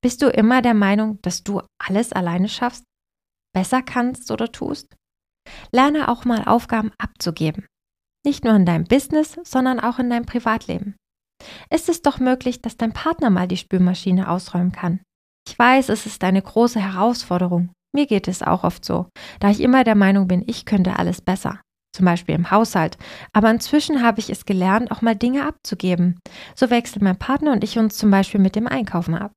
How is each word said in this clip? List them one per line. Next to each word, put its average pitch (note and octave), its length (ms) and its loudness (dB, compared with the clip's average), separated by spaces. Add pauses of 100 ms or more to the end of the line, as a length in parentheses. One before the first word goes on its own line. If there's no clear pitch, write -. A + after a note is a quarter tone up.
Bist B3 200 0
du C#4 40 6
immer A#3+ 360 4
der A#3+ 100 2
Meinung, G#3 480 0
dass - 220 -6
du G3+ 180 -6 (160)
alles G#3+ 340 -2
alleine F3+ 380 -2
schaffst, - 340 -6 (720)
besser B3+ 300 0
kannst B3 480 -4
oder A3+ 200 -4
tust? - 440 -10 (760)
Lerne C#4+ 360 2
auch A#3+ 180 -4
mal A3+ 200 0
Aufgaben A3 520 0
abzugeben. - 720 -6 (580)
Nicht C#4+ 180 -2
nur A3 120 6
in F#3 100 6
deinem E3 200 2
Business, D4+ 580 0
sondern B3+ 360 0
auch A#3+ 180 -2
in B3 120 -2
deinem A#3+ 160 -2
Privatleben. G#3+ 720 -4 (760)
Ist - 180 0
es E4 140 -2
doch C#4 160 0
möglich, B3+ 420 -2
dass - 160 -10
dein A3+ 160 -2
Partner D#4+ 380 0
mal F3+ 160 2
die F3+ 100 -4
Spülmaschine F3+ 720 0
ausräumen F3+ 420 -2
kann? F3+ 300 -4 (460)
Ich - 100 -16
weiß, B3+ 320 4
es G#3+ 160 -2
ist - 180 -8
eine F#3+ 180 2
große A#3 380 0
Herausforderung. F3+ 920 0 (240)
Mir C#4+ 100 2
geht G3 220 0
es F#3 160 -6
auch - 200 0
oft F3+ 220 -4
so, F3 220 -4 (320)
da G3+ 100 4
ich G#3 100 2
immer B3+ 240 4
der A3 120 4
Meinung G3 320 4
bin, F3+ 180 0
ich - 200 -8
könnte F#3 320 0
alles F3 240 -2
besser. - 400 -4 (320)
Zum F#3 120 2
Beispiel F3 300 0
im E3+ 160 -2
Haushalt. G3 460 0 (360)
Aber G#3+ 160 4
inzwischen C#4 520 0
habe A3+ 180 2
ich - 100 -10
es - 160 -8
gelernt, G3 460 0
auch - 100 -8
mal A3+ 140 2
Dinge B3+ 300 -2
abzugeben. F3+ 720 -2 (360)
So B3 140 0
wechseln A#3 340 -2
mein F#3 140 2
Partner D4 340 -2
und G#3+ 120 0
ich G#3+ 160 -6
uns A3 180 0
zum G#3 140 2
Beispiel G3 280 2
mit F#3+ 160 2
dem A3+ 120 -2
Einkaufen F3 480 -4
ab. G3+ 220 -8